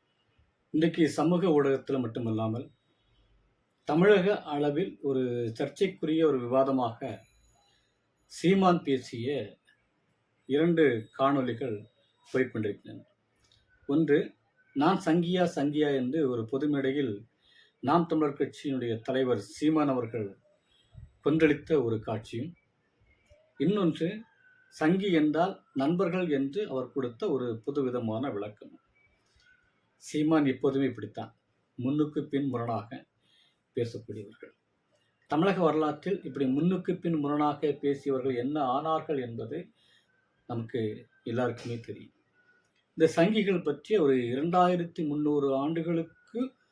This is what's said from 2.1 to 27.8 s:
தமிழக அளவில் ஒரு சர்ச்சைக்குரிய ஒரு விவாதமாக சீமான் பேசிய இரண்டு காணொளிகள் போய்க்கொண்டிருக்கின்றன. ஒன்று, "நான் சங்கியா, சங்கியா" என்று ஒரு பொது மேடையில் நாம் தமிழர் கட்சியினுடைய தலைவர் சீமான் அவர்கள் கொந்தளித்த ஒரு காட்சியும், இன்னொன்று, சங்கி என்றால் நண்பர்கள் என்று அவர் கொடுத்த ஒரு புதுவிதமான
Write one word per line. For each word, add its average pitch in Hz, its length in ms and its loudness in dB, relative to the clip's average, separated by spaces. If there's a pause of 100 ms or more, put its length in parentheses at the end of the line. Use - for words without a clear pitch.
தமிழக 190 600 4
அளவில் 147 580 -2
ஒரு 123 520 -2
சர்ச்சைக்குரிய 160 760 0
ஒரு 135 120 2
விவாதமாக 127 720 0 (1120)
சீமான் 185 580 2
பேசிய 123 760 -4 (880)
இரண்டு 143 640 2 (100)
காணொளிகள் 127 580 0 (560)
போய்க்கொண்டிருக்கின்றன. 113 720 -4 (840)
ஒன்று, 147 460 2 (400)
"நான் 170 320 2
சங்கியா, 175 500 2
சங்கியா" 147 400 0
என்று 135 340 0
ஒரு 117 160 -2
பொது 139 240 -2
மேடையில் 135 440 0 (680)
நாம் 165 260 2
தமிழர் 151 320 0
கட்சியினுடைய 123 600 -4
தலைவர் 127 400 0
சீமான் 151 480 0
அவர்கள் 113 520 -4 (840)
கொந்தளித்த 156 600 2
ஒரு 113 160 0
காட்சியும், 117 520 -8 (1080)
இன்னொன்று, 170 520 2 (680)
சங்கி 190 360 2
என்றால் 156 520 2 (100)
நண்பர்கள் 175 560 0
என்று 139 400 -2
அவர் 127 220 -6
கொடுத்த 131 380 -4
ஒரு 123 360 -2
புதுவிதமான 123 680 -2